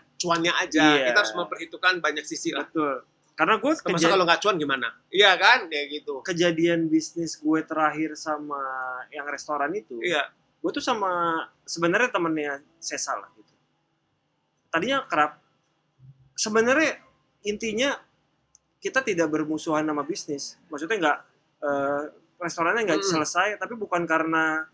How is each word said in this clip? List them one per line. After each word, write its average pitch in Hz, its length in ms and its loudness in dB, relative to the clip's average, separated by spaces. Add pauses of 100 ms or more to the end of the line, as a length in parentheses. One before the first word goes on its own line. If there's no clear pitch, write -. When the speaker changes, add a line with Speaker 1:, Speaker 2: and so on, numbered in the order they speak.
(160)
Speaker 1:
cuannya 170 400 0
aja. 160 260 2 (140)
Speaker 2:
Iya. 135 120 4
Speaker 1:
Kita 120 120 4
harus - 160 2
memperhitungkan 175 640 -2
banyak 151 240 -2
sisi 165 280 -8
lah. 143 120 -4
Speaker 2:
Betul. 143 400 -2 (320)
Karena 196 220 4
gue 247 160 -2
Speaker 1:
Termasuk 185 260 -2
Speaker 2:
keja- 165 100 4
Speaker 1:
kalau 190 140 6
nggak 165 160 4
cuan 202 160 2
gimana? 139 320 -2 (200)
Iya 196 280 6
kan? 202 320 4
Ya 147 200 -4
gitu. 143 360 -8
Speaker 2:
kejadian 170 640 2
bisnis 156 480 -2
gue 156 260 0
terakhir 156 540 -2
sama 147 480 -6 (460)
yang 143 180 -12
restoran 143 440 -4
itu, 180 280 -8
Speaker 1:
Iya. 151 320 -2 (260)
Speaker 2:
gue 175 140 -4
tuh 285 80 -4
sama 180 560 0 (260)
sebenarnya 185 480 0
temennya 160 440 -2 (240)
Sesa - 360 -8
lah 101 200 -8
gitu. 104 180 -20 (1160)
Tadinya 233 380 -2
kerap. 151 380 0 (920)
Sebenarnya 240 680 2 (440)
intinya 214 520 -2 (840)
kita - 240 -4
tidak 165 280 0
bermusuhan 151 540 -2
sama 147 200 -2
bisnis. 143 520 -8 (120)
Maksudnya 160 300 -4
nggak, 156 220 2 (420)
eh, 143 420 -2 (340)
restorannya 175 480 -2
nggak 165 160 2
Speaker 1:
Mm-mm. 190 120 -2
Speaker 2:
selesai, 165 340 0 (100)
tapi 190 160 -8
bukan 185 320 -2
karena 160 680 0